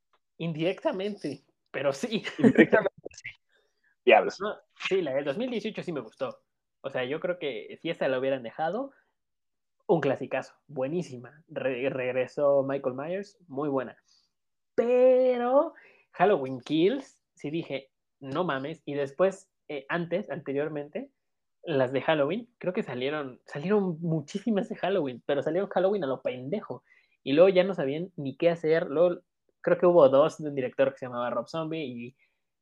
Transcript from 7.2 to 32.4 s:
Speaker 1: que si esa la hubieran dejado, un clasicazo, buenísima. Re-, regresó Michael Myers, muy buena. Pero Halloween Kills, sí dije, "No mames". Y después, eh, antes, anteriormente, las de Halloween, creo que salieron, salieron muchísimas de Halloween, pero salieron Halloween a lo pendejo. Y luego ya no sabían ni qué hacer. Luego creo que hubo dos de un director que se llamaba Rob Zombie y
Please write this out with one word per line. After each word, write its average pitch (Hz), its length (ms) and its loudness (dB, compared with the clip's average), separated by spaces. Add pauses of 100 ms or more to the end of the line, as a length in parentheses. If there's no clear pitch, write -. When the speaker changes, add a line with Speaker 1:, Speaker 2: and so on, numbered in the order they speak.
Speaker 1:
que 135 440 -8
si 160 100 -6
esa 165 160 -4
la 127 100 0
hubieran 135 240 -2
dejado, 170 500 -6 (920)
un 165 160 4
clasicazo, 131 520 -4 (140)
buenísima. 135 840 -8
Re-, 135 400 -4
regresó 131 760 0
Michael 139 320 -4
Myers, 180 420 -8 (100)
muy 143 220 -4
buena. 127 260 -4 (800)
Pero 254 1000 4 (400)
Halloween 139 480 2
Kills, 185 580 0 (160)
sí 147 160 -10
dije, 156 400 -8 (280)
"No 143 240 -4
mames". 147 420 -6
Y 143 100 -6
después, 143 520 0 (200)
eh, 147 220 -10
antes, 170 420 -4
anteriormente, 147 800 -6 (520)
las 135 280 0
de 135 100 -2
Halloween, 160 560 0
creo 175 160 -4
que 233 80 -4
salieron, 131 640 -8
salieron 180 560 -2
muchísimas 175 680 -2
de 196 80 -8
Halloween, 156 500 -2
pero 139 160 0
salieron 185 260 -2
Halloween 190 340 0
a 139 40 -4
lo 131 160 -4
pendejo. 127 600 -8 (400)
Y 135 100 -2
luego 175 160 8
ya 180 140 4
no 190 120 -4
sabían 160 400 -4
ni 135 200 -8
qué 170 140 0
hacer. 165 380 0
Luego 170 340 2 (400)
creo 170 160 2
que 180 80 2
hubo 170 240 8
dos 143 320 4
de 151 80 -6
un 143 60 -8
director 135 360 0
que 135 60 -14
se - 80 -12
llamaba 123 240 -4
Rob 120 180 -4
Zombie 160 380 -6
y 123 300 -12 (460)